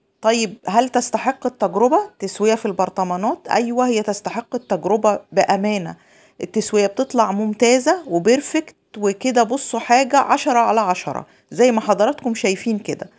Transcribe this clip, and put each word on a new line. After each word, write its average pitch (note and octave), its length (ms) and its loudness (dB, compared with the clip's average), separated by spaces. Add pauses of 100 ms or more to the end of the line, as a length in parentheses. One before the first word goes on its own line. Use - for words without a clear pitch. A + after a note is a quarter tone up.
(220)
طيب، A3+ 360 0 (100)
هل A#3 220 2
تستحق A#3+ 560 -4
التجربة A#3+ 540 0 (200)
تسوية G#3 360 -2
في A3 100 -4
البرطمانات؟ F#3+ 800 -4
أيوة، A#3+ 400 0
هي A3 160 0
تستحق G3+ 520 -6
التجربة G#3 640 0 (120)
بأمانة. F#3+ 640 0 (460)
التسوية G#3 460 0
بتطلع A3+ 440 0
ممتازة B3 760 2
وبيرفكت B3 680 0 (220)
وكده، G#3+ 460 0
بصوا A#3+ 360 -4
حاجة C4 380 2
عشرة C4+ 420 2
على A3 220 2
عشرة D#3 440 -4 (260)
زي A#3+ 200 4
ما A3 100 0
حضراتكم G#3+ 540 0
شايفين G3+ 440 -2
كده. - 400 -8